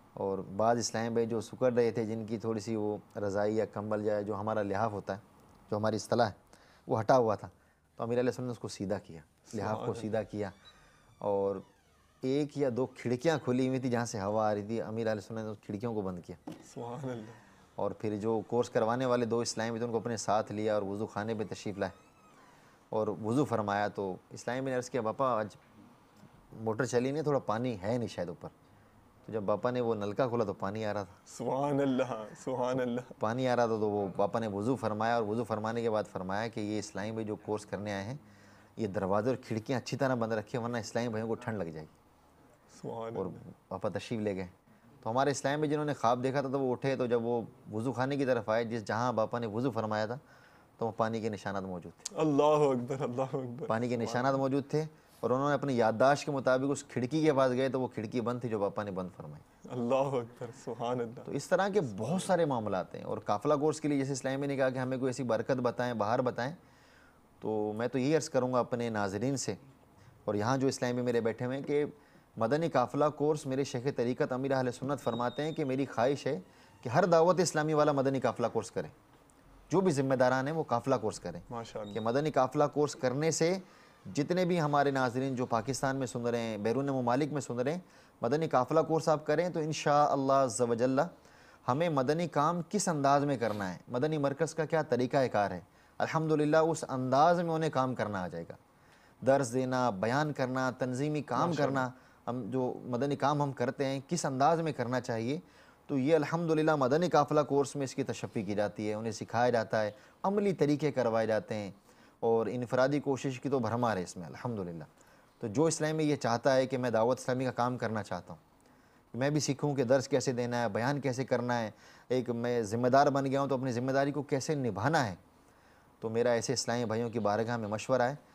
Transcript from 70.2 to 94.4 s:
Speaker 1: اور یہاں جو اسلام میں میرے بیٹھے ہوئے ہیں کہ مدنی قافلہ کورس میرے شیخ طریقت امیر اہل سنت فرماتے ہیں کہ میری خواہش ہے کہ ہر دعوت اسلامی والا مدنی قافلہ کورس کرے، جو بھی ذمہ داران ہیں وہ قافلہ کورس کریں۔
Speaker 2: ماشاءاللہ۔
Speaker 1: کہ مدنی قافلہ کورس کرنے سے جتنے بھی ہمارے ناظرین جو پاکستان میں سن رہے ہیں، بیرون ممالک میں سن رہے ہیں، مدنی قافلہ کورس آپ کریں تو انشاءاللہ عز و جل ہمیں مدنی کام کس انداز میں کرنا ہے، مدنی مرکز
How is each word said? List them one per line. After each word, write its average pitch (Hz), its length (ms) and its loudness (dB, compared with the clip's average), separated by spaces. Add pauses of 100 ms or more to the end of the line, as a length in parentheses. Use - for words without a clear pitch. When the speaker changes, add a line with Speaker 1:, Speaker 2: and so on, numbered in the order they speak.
Speaker 1:
اور 107 100 0
یہاں 113 220 2
جو 131 100 2
اسلام 123 280 -2
میں 123 80 -2
میرے 117 180 2
بیٹھے 113 240 0
ہوئے 131 120 -4
ہیں 139 60 -8
کہ 147 220 0 (520)
مدنی 143 320 2
قافلہ 139 360 2 (120)
کورس 147 280 0
میرے 135 180 -2
شیخ 127 320 -4
طریقت 127 360 0
امیر 131 200 -2
اہل 127 200 0
سنت 131 280 -4
فرماتے 120 440 -2
ہیں 160 80 -2
کہ 151 140 -2
میری 131 200 0
خواہش 127 420 0
ہے 156 120 -2 (420)
کہ 127 80 -8
ہر 165 160 4
دعوت 170 340 6
اسلامی 156 340 2
والا 151 180 6
مدنی 135 280 2
قافلہ 117 340 2
کورس 107 180 -2
کرے، 78 160 -4 (840)
جو 175 120 4
بھی 185 100 4
ذمہ 135 240 2
داران 131 320 4
ہیں 156 80 -2
وہ 156 80 0
قافلہ 120 320 0
کورس 107 240 -2
کریں۔ 87 200 -10 (100)
Speaker 2:
ماشاءاللہ۔ 110 440 -8
Speaker 1:
کہ 110 60 -4
مدنی 131 320 0
قافلہ 139 320 2 (100)
کورس 143 220 0
کرنے 143 360 0
سے 170 260 2 (560)
جتنے 175 320 0
بھی 175 160 2
ہمارے 143 300 4
ناظرین 131 440 0
جو 123 100 0
پاکستان 135 500 0
میں 135 120 -2
سن 120 200 -4
رہے 117 120 0
ہیں، 113 180 -4
بیرون 117 300 0
ممالک 131 460 0
میں 143 80 -2
سن 120 180 -6
رہے 131 140 0
ہیں، 180 60 -6 (420)
مدنی 151 260 2
قافلہ 139 320 4
کورس 160 300 2
آپ 151 160 2
کریں 160 240 2
تو 165 100 -4
انشاءاللہ 147 760 4
عز 131 280 4
و 120 120 2
جل 127 260 2 (680)
ہمیں 156 220 2
مدنی 151 380 2
کام 165 420 2
کس - 180 -2
انداز 143 380 4
میں 143 120 0
کرنا 104 360 0
ہے، 85 40 -10 (100)
مدنی 147 300 0
مرکز 143 380 -2